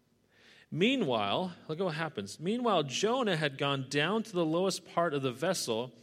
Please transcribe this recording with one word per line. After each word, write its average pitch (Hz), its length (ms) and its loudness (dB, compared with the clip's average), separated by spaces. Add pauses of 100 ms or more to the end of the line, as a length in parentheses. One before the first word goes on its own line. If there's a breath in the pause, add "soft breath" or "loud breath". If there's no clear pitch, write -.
(720 soft breath)
Meanwhile, 160 840 2 (160)
look 156 120 -6
at 196 40 0
what 170 100 -2
happens. 160 460 -6
Meanwhile, 202 440 2
Jonah 202 520 2
had 147 220 0
gone 139 320 0
down 165 320 2
to - 100 -12
the 175 120 2
lowest 175 500 0
part 170 180 2
of 143 80 0
the 131 120 0
vessel 123 600 -2 (100)